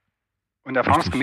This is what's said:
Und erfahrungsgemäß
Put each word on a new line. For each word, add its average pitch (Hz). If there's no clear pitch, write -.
Und 131
erfahrungsgemäß 135